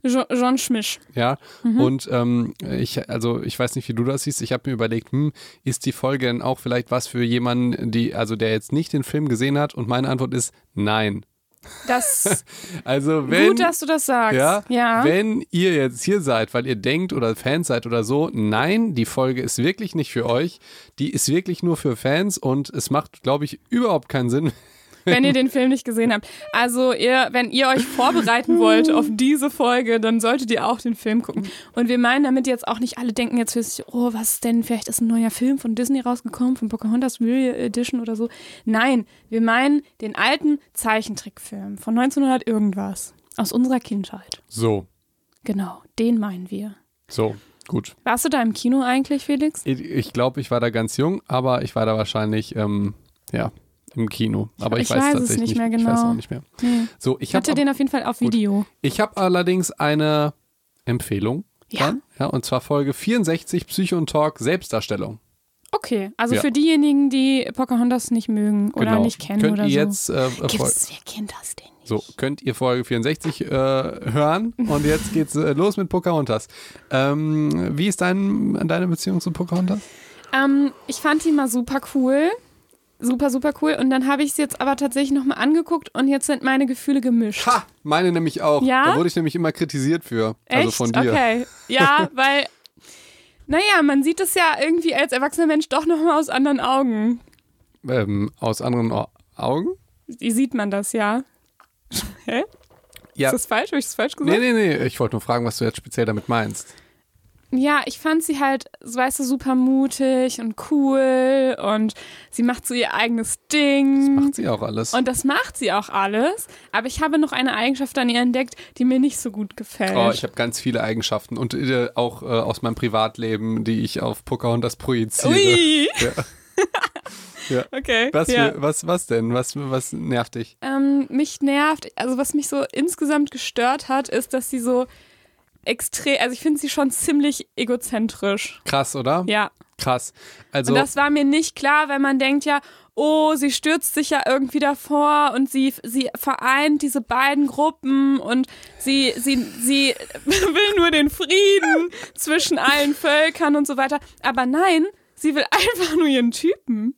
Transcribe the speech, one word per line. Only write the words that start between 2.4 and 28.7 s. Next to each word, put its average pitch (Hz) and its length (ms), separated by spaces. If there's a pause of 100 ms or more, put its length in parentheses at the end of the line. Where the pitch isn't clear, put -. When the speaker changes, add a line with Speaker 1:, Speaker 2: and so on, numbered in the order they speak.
Speaker 2:
ich, - 300
also 117 340
ich - 160
weiß 123 160
nicht, - 140
wie 120 40
du 117 120
das 135 180
siehst. - 180
Ich 120 120
hab 123 120
mir 139 60
überlegt, 117 400
hm, 143 220 (320)
ist - 200
die 135 60
Folge 131 360
denn 120 140
auch 131 180
vielleicht 123 300
was 123 180
für 123 140
jemanden, 120 720
die, 117 240
also 110 220
der 110 140
jetzt 110 200
nicht 156 220
den 143 100
Film 151 240
gesehen 131 300
hat? 147 180
Und 117 140
meine 127 180
Antwort 131 260
ist 123 200 (200)
nein. 107 520 (640)
Speaker 1:
Das - 580 (180)
Speaker 2:
<laughs> - 220
Also 139 440
wenn, 196 200
Speaker 1:
gut, 233 100
dass 330 200
du 311 60
das 302 200
sagst. 233 320
Speaker 2:
ja, 170 320
Speaker 1:
Ja. 233 340
Speaker 2:
wenn 202 480
ihr 180 240
jetzt 127 300
hier 196 160
seid, 117 320
weil 123 120
ihr 127 120
denkt 160 340
oder 113 240
Fans 156 320
seid 120 180
oder 117 200
so, 143 260
nein, 139 640
die 117 80
Folge 131 380
ist 123 160
wirklich 180 380
nicht 160 180
für 117 140
euch. 135 320 (400)
Die 135 120
ist - 160
wirklich 175 340
nur 170 140
für 123 220
Fans 175 400
und 135 320
es - 200
macht, - 320
glaub 143 200
ich, - 180 (100)
überhaupt 233 380
keinen 127 220
Sinn. 139 280
<laughs> - 40 (440)
Speaker 1:
Wenn 247 180
ihr 277 100
den 262 160
Film 262 200
nicht 262 160
gesehen 226 280
habt. 208 140 (240)
Also 247 420
ihr, 254 380
wenn 247 200
ihr 262 180
euch 254 140
vorbereiten 254 760
wollt 320 320